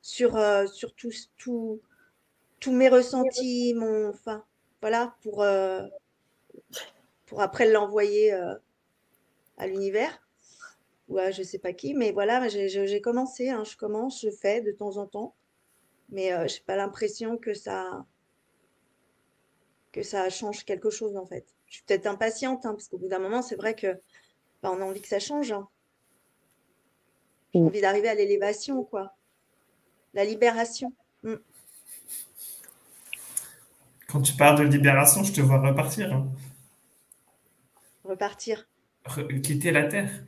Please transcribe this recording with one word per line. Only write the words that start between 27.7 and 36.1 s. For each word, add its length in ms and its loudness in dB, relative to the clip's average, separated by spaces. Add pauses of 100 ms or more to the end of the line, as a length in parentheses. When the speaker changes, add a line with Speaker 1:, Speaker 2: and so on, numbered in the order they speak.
Speaker 1:
d'arriver 280 2
à 60 0
l'élévation, 680 0
quoi. 300 -8 (1000)
La 120 2
libération. 680 0 (300)
Mm. 120 -6 (2750)
Speaker 3:
Quand 140 0
tu 120 2
parles 260 10
de 40 6
libération, 600 6
je 100 0
te 80 2
vois 180 8
repartir, 540 2